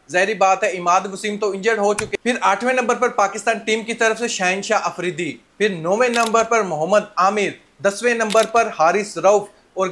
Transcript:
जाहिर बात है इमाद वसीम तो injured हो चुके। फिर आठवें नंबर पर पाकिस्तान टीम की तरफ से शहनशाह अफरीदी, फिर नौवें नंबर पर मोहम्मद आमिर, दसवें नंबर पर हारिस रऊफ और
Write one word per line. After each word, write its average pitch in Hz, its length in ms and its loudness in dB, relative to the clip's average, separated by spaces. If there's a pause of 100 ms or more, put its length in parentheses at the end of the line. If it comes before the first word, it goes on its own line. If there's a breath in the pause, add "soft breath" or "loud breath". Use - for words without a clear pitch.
(100)
जाहिर 190 260 0
बात 190 280 4
है 196 80 2
इमाद 180 340 0
वसीम 208 300 -6
तो 208 180 -2
injured 214 260 0
हो 202 140 2
चुके। - 300 -6
फिर 240 180 0
आठवें 202 320 2
नंबर 240 200 0
पर 240 140 0
पाकिस्तान 214 500 -2
टीम 214 240 -2
की 226 120 -6
तरफ 226 240 0
से 233 100 -4
शहनशाह 196 520 -2
अफरीदी, 170 580 -6 (200)
फिर 208 140 0
नौवें 185 360 0
नंबर 226 360 2
पर 226 180 2
मोहम्मद 180 560 0
आमिर, 190 400 0 (240)
दसवें 214 320 0
नंबर 220 320 2
पर 226 280 0
हारिस 175 440 0
रऊफ 202 300 4 (280 soft breath)
और 185 160 0